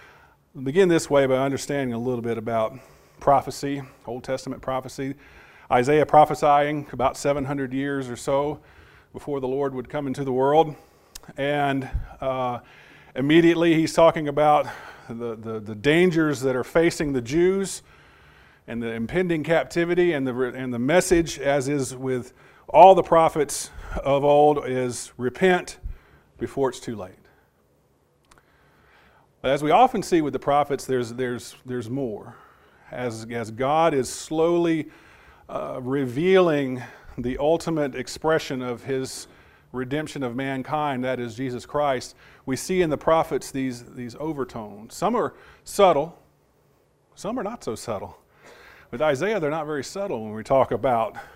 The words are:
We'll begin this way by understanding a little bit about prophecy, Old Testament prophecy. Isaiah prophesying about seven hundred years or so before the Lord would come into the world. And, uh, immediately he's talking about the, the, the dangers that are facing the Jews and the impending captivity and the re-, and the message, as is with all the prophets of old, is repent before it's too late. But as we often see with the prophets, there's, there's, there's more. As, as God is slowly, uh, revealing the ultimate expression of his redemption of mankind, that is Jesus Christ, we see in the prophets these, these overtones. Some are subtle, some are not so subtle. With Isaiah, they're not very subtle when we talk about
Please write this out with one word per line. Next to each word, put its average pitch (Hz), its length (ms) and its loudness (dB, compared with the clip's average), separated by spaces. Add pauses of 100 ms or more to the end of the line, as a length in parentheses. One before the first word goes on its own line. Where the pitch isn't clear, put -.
(540)
We'll 139 100 -14
begin 170 240 4
this 165 220 2
way 139 160 6
by 131 140 2
understanding 135 540 -2
a 117 60 -4
little 120 220 -2
bit 117 160 -4
about 113 420 -2 (400)
prophecy, 139 640 0 (240)
Old 123 180 -10
Testament 131 380 -8
prophecy. 131 540 -6 (540)
Isaiah 131 360 4
prophesying 147 880 4
about 131 240 -2
seven 143 260 0
hundred 135 300 -6
years 139 360 -4
or 120 60 -8
so 143 460 -2 (500)
before 139 300 -8
the 127 80 -4
Lord 135 260 -4
would 123 140 -10
come 147 180 -6
into 135 160 -6
the 135 80 -4
world. 139 460 4 (580)
And, 139 540 -2 (320)
uh, 127 380 -4 (560)
immediately 165 580 4
he's 160 200 0
talking 165 340 4
about 147 400 2 (420)
the, 117 260 -8
the, 110 240 -10
the 107 140 -10
dangers 156 680 2
that 131 140 0
are 123 80 -2
facing 165 500 2
the 131 80 0
Jews 175 600 0 (840)
and 117 160 -6
the 117 80 -4
impending 156 520 -2
captivity 170 720 0
and 135 140 -2
the 123 80 -4
re-, 123 200 -2
and 131 160 -8
the 120 60 -6
message, 165 600 2
as 139 280 0
is 135 280 -2
with 127 360 -4 (380)
all 185 240 12
the 180 80 4
prophets 160 720 2 (320)
of 139 200 2
old, 147 440 6
is 127 500 -4
repent 170 640 0 (580)
before 131 320 -2
it's - 100 -12
too 120 160 -10
late. 95 220 -14 (2250)
But 127 80 -2
as 143 140 0
we 151 80 2
often 220 320 4
see 170 180 2
with 139 120 -2
the 127 60 -2
prophets, 143 460 0
there's, 123 280 -2
there's, 123 420 -6 (100)
there's 123 240 -8
more. 120 460 -8 (560)
As, 113 400 -8
as 117 180 -8
God 147 460 0
is 127 180 -2
slowly, 165 760 0 (600)
uh, 143 320 -8
revealing 139 1000 0 (340)
the 123 220 -6
ultimate 151 560 -2
expression 143 640 -4
of 123 220 -8
his 131 440 -8 (460)
redemption 139 500 -6
of 120 120 -6
mankind, 135 680 -4
that 127 160 -4
is 117 160 -8
Jesus 123 300 -8
Christ, 139 500 -2 (300)
we 131 100 -2
see 185 260 -2
in 165 80 2
the 139 80 -2
prophets 156 540 0
these, 127 320 -6
these 120 340 -14
overtones. 117 800 -10
Some 202 180 0
are 175 200 -2 (320)
subtle, 165 520 4 (1000)
some 226 220 -8
are 226 60 -6
not - 220 -10
so 117 100 -6
subtle. 101 420 -10 (720)
With 120 120 -6
Isaiah, 160 400 0
they're 147 100 -2
not 156 140 -6
very 147 180 -6
subtle 185 400 -8
when 107 100 -10
we 110 80 -10
talk 131 300 2
about 117 460 -2 (180)